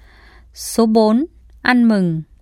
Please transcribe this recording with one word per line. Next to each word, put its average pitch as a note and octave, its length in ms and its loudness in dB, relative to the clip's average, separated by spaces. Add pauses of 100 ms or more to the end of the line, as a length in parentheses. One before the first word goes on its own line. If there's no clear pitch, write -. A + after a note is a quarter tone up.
(540)
Số - 320 -2
bốn, A3 400 2 (360)
ăn A#3+ 260 2
mừng. F3+ 340 0 (200)